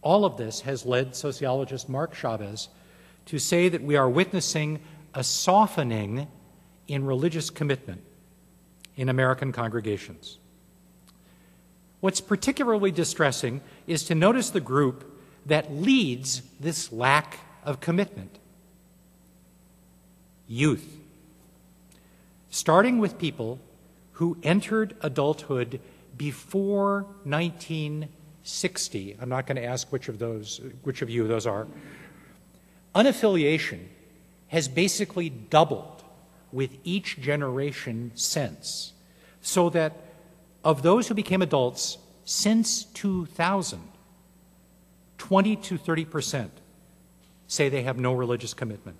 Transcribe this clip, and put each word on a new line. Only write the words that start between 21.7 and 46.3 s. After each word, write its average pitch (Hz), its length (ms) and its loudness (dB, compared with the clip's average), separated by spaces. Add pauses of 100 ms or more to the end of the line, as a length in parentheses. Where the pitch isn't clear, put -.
Starting 220 500 6
with 202 180 0
people 127 420 -4 (540)
who 170 300 0
entered 202 580 2
adulthood 139 760 -2 (360)
before 196 880 -2 (200)
nineteen 156 840 -4 (340)
sixty, - 760 -6
I'm 123 100 -8
not 131 180 -4
gonna 135 140 -4
ask 123 300 -6
which 131 180 -6
of 104 100 -10
those, 110 420 -8 (220)
which 131 180 -6
of 123 80 -6
you 117 180 0
those 113 200 0
are, 107 200 -4 (1300)
unaffiliation 165 920 4 (640)
has 156 180 0
basically 175 640 0
doubled 139 720 2 (480)
with 131 320 -4
each 180 360 -4
generation 131 920 -4
since, - 800 -6 (480)
so 175 300 2
that 160 220 0 (680)
of 147 200 4
those 196 240 6
who 220 80 0
became 190 260 2
adults 139 560 0 (280)
since - 580 2
two 185 420 -4
thousand, 170 560 -2 (1400)
twenty 196 380 4
to - 220 -8
thirty 160 280 -2
percent 135 460 -6 (960)